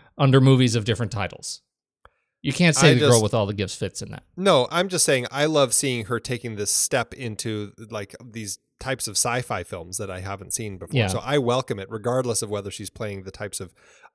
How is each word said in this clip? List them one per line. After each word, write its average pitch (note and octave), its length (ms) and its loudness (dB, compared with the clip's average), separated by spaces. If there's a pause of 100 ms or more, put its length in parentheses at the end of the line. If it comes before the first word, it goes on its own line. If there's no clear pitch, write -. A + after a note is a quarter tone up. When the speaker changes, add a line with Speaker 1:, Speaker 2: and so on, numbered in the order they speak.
(180)
Speaker 1:
under C3+ 220 6
movies B2+ 360 6
of G#2+ 80 -2
different G#2+ 260 -2
titles. - 520 -8 (800)
You C#3 100 -2
can't E3 240 4
say D3 160 8
Speaker 2:
I - 20 6
Speaker 1:
The B2 60 4
Girl C#3+ 100 6
Speaker 2:
just A#2 140 8
Speaker 1:
with G#2 100 0
All G#2+ 120 2
the G#2 80 -4
Gifts F#2+ 200 -4
fits - 280 -8
in G2+ 100 -12
that. - 100 -16 (140)
Speaker 2:
No, F3 340 4
I'm F3+ 180 0
just F3+ 160 0
saying B2+ 280 2
I C#3+ 140 0
love C#3+ 280 2
seeing A#2+ 320 0
her A#2 140 -4
taking A#2+ 340 -6
this G2+ 160 -4
step - 440 0
into, G#2+ 580 -8 (180)
like, G#2 240 -10 (100)
these A2 360 -12 (180)
types C3 300 -6
of G#2 40 -10
sci-fi A#2 520 -2
films F2+ 340 -10
that G2 140 -8
I F#2 80 -10
haven't F#2+ 320 -10
seen G#2 260 -6
before. G2+ 180 -8
Speaker 1:
Yeah. G#2+ 120 2
Speaker 2:
So F#2+ 100 -2
I C3+ 200 -2
welcome A#2+ 420 -2
it, G2 100 -12
regardless A#2+ 520 -2
of G#2 80 -8
whether G2+ 200 -4
she's G2 200 -12
playing G2+ 340 -10
the F#2+ 80 -14
types - 260 -10
of, F#2 140 -12 (420)